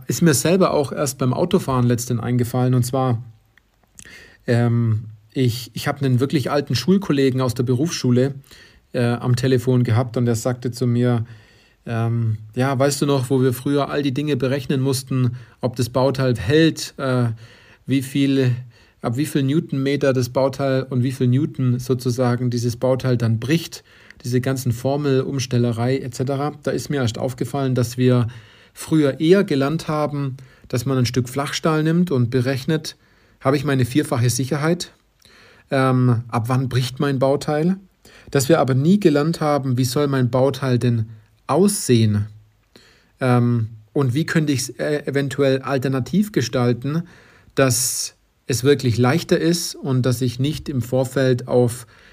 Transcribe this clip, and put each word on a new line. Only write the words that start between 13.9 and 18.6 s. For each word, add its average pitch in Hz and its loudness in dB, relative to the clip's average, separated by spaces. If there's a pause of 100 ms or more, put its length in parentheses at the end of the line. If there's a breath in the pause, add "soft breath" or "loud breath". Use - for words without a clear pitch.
die 143 -2
Dinge 147 -2
berechnen 131 -2
mussten, 131 -2 (260 loud breath)
ob 127 -4
das 123 -2
Bauteil 131 0
hält, 151 2
äh, 127 0 (580 loud breath)
wie 131 0
viel, 135 2 (460 soft breath)